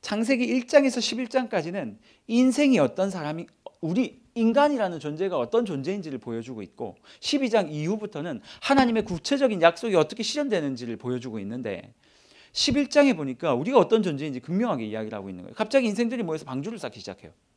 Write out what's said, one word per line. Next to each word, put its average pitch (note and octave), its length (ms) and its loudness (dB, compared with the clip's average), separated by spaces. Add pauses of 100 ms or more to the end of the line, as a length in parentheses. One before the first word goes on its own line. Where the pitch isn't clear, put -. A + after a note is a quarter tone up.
창세기 A3+ 440 0
일 A#3+ 220 0
장에서 C4+ 340 4
십일 A#3 280 -4
장까지는 F3 720 -4 (280)
인생이 B3+ 520 4
어떤 F#3 320 2
사람이, E3 360 -6 (340)
우리 F3+ 400 -2 (140)
인간이라는 A3+ 640 2
존재가 D#3 380 -4
어떤 A3 260 2
존재인지를 D#3+ 540 -6
보여주고 A2+ 440 -8
있고, F#2+ 340 -12 (240)
십이 C4+ 300 -2
장 G3+ 200 2
이후부터는 D#3+ 720 -6 (200)
하나님의 A#3+ 440 2
구체적인 F3+ 580 0
약속이 E3+ 340 4
어떻게 E3 260 2
실현되는지를 D3+ 720 -2
보여주고 B2 440 -6
있는데, G#2 520 -8 (600)
십일 C#4 380 0
장에 C#4 240 6
보니까 C#3+ 400 -2
우리가 F#3+ 240 2
어떤 A3 240 6
존재인지 C#3+ 380 -4
극명하게 F3 460 -2
이야기를 G#2+ 300 -6
하고 G2 120 -8
있는 F2+ 160 -12
거예요. F#2 100 -16
갑자기 A3+ 320 0
인생들이 A3+ 360 -2
모여서 D#3+ 220 -4
방주를 C#3+ 340 -8
쌓기 A#2+ 220 -12
시작해요. F2+ 320 -16 (240)